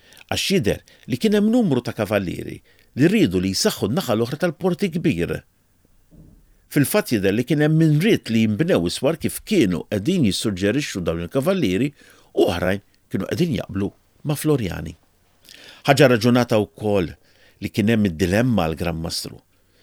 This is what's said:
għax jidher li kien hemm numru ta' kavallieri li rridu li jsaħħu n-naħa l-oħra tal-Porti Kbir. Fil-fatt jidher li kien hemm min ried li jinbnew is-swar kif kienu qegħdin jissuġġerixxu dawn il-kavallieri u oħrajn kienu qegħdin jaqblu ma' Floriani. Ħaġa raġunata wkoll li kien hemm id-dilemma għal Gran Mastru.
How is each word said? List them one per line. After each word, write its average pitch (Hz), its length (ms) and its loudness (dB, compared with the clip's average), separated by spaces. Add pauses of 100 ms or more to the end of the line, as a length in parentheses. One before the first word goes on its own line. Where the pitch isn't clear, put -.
(280)
għax - 220 -4
jidher 104 320 0 (260)
li - 140 -6
kien 214 160 2
hemm 202 160 2
numru 175 320 2
ta' - 100 -6
kavallieri 87 640 -4 (400)
li 143 100 4
rridu 160 320 2
li 95 160 0
jsaħħu - 320 0
n-naħa 120 300 0
l-oħra 120 240 -2
tal-Porti 175 560 -2
Kbir. 104 400 -2 (1300)
Fil-fatt 151 440 0
jidher 98 200 0
li 120 120 -2
kien 151 160 0
hemm 156 160 2
min 156 240 4
ried 214 280 0
li 113 140 4
jinbnew 107 420 0
is-swar 139 320 -2
kif - 280 -6
kienu 110 400 2
qegħdin 120 400 0
jissuġġerixxu 101 800 -2
dawn 85 160 -4
il-kavallieri 135 720 -2 (420)
u - 160 2
oħrajn 175 320 -2 (280)
kienu 92 200 -6
qegħdin 139 300 -2
jaqblu 98 300 -6 (360)
ma' 147 120 -4
Floriani. 85 580 -2 (880)
Ħaġa 139 240 6
raġunata 120 480 4
wkoll 101 520 -2 (520)
li 101 80 -6
kien 107 200 0
hemm 104 200 2
id-dilemma 95 560 0
għal 80 120 -4
Gran 82 200 -4
Mastru. - 400 -10 (440)